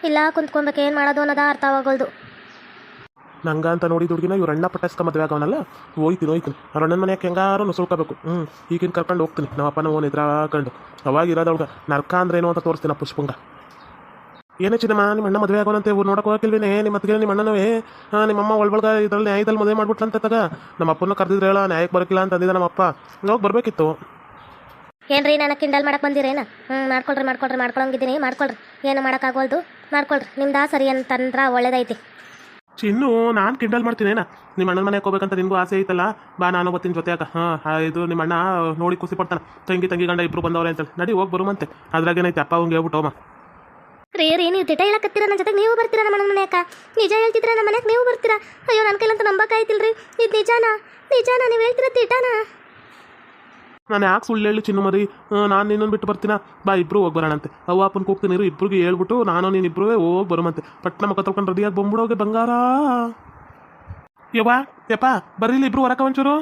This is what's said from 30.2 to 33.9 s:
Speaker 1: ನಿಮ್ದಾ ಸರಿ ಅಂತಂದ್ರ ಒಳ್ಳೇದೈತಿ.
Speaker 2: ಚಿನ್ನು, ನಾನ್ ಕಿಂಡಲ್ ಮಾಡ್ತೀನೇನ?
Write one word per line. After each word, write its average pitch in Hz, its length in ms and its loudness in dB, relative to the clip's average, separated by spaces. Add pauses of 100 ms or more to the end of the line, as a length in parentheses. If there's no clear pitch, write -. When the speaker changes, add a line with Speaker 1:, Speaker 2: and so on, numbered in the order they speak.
Speaker 1:
ನಿಮ್ದಾ 277 260 2
ಸರಿ 269 240 0
ಅಂತಂದ್ರ 262 580 -2
ಒಳ್ಳೇದೈತಿ. 247 460 0 (840)
Speaker 2:
ಚಿನ್ನು, 226 540 2
ನಾನ್ 220 260 2
ಕಿಂಡಲ್ 240 260 0
ಮಾಡ್ತೀನೇನ? 220 360 0 (380)